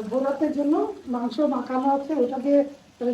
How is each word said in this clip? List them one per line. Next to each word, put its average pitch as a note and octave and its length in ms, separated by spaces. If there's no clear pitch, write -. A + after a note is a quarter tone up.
ভোর B3+ 160
রাতের C#4 320
জন্য C#4+ 180
মাংস A#3+ 280
মাখানো C4 340
আছে, C#4+ 140
ওটা B3+ 220
দিয়ে C#4+ 140
তাহলে B3 180